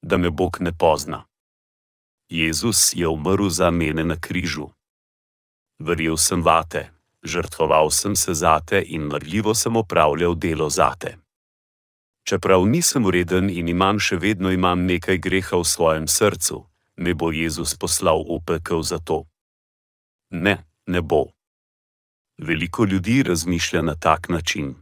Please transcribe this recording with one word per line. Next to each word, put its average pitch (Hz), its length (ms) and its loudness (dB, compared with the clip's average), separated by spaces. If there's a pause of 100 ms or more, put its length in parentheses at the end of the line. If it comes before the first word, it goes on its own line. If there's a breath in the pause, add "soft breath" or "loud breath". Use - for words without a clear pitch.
da 92 140 0
me 87 140 2
Bog 87 300 -2
ne 87 120 -2
pozna? 76 520 0 (1040)
Jezus 80 680 0
je 87 140 -2
umrl 92 400 0
za 87 220 2
mene 80 340 0
na 82 120 -2
križu. 80 540 -6 (1080)
Verjel 80 380 -2
sem 87 260 0
vate, 80 480 0 (320)
žrtvoval 78 680 2
sem 101 260 -2
se - 180 -2
zate 80 520 2
in 78 160 -6
marljivo 76 520 -2
sem 117 220 0
opravljal 85 580 2
delo 78 360 -2
zate. - 480 0 (1040)
Čeprav 92 420 4
nisem 139 380 2
vreden 92 460 2
in 85 180 -4
imam, 95 320 2
še 98 160 -2
vedno 92 340 0
imam 90 360 2
nekaj 90 320 0
greha 92 420 -2
v 85 40 -2
svojem 80 440 0
srcu, - 560 0 (320)
me 90 180 -2
bo 82 180 -2
Jezus 78 420 -4
poslal 82 500 0
v 80 220 -4
pekel 82 360 -2
za 78 160 -4
to? 78 280 -4 (1040)
Ne, 90 340 -2 (220)
ne 90 160 0
bo. 76 240 2 (1120)
Veliko 82 460 -2
ljudi 98 380 2
razmišlja 87 600 0
na 80 120 -2
tak 80 340 0
način. 78 540 -4